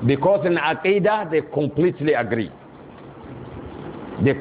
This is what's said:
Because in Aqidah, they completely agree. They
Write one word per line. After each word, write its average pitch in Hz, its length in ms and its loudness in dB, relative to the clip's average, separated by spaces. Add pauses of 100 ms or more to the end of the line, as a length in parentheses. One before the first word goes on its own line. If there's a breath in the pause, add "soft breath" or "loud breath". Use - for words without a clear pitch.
Because 143 400 4
in 175 120 2
Aqidah, 190 720 2
they 156 100 2
completely 147 720 0
agree. 117 380 0 (1700)
They 135 180 4